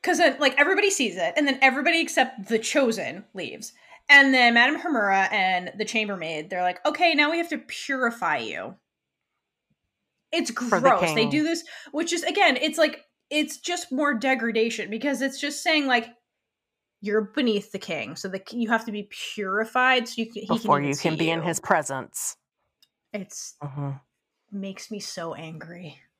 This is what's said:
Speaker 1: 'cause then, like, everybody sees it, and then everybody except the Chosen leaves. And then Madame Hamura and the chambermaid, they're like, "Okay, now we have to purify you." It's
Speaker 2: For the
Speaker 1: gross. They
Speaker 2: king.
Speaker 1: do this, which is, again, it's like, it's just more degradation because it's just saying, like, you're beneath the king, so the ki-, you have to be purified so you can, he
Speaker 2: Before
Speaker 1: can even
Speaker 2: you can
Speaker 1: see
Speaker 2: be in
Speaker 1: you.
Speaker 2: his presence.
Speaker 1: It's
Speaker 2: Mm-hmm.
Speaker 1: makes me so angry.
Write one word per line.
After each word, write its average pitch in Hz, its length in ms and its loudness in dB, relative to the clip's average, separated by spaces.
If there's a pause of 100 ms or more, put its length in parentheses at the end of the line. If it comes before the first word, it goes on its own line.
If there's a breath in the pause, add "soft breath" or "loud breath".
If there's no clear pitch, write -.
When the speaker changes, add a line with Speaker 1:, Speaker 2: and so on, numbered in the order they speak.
Speaker 1:
'cause 359 140 2
then, 311 220 4
like, 277 200 2
everybody 392 300 4
sees 220 260 -2
it, 175 220 -2
and 294 100 2
then 262 140 0
everybody 285 400 4
except 254 480 -2
the 226 100 0
Chosen 208 640 0 (100)
leaves. - 380 -10 (380 loud breath)
And 277 240 10
then 240 220 6
Madame 254 240 4
Hamura 202 520 2
and 185 460 0
the 208 80 -2
chambermaid, 180 640 -4
they're 180 120 -4
like, 180 240 -2
"Okay, 330 300 2
now 294 160 2
we 339 60 -2
have 339 120 -4
to 294 80 -4
purify 233 800 -4
you." 104 380 -8 (1600)
It's - 200 -2
Speaker 2:
For 220 280 0
the 262 100 6
Speaker 1:
gross. 196 120 6
They 160 200 0
Speaker 2:
king. 220 80 2
Speaker 1:
do 302 140 0
this, 330 200 -2 (280 loud breath)
which 330 200 -4
is, 339 120 -2
again, 339 340 2
it's 311 200 -2
like, - 280 0 (240)
it's 302 280 -2
just 349 340 -6
more 285 220 0
degradation 226 760 -2
because 233 320 -4
it's 269 180 -4
just 285 240 -6
saying, 302 240 2
like, 240 200 2 (960)
you're 208 200 0
beneath 214 500 -2
the 190 80 -8
king, 151 360 -8
so - 120 -10
the 190 120 -8
ki-, 226 180 -12
you 226 120 -2
have 226 160 0
to 226 60 -8
be 208 200 -8
purified 226 960 0
so - 100 -12
you 226 80 -2
can, - 160 -12
he - 60 -12
Speaker 2:
Before 208 300 2
Speaker 1:
can 143 80 0
even 143 40 0
Speaker 2:
you 143 80 0
can 165 160 0
Speaker 1:
see 151 40 -4
Speaker 2:
be 160 120 0
in 165 120 0
Speaker 1:
you. 156 40 -6
Speaker 2:
his 165 140 -2
presence. - 760 -2 (800)
Speaker 1:
It's - 500 -12
Speaker 2:
Mm-hmm. 139 280 -6 (600)
Speaker 1:
makes 196 400 -10
me 208 80 -10
so 165 360 -10
angry. 160 640 -14 (200)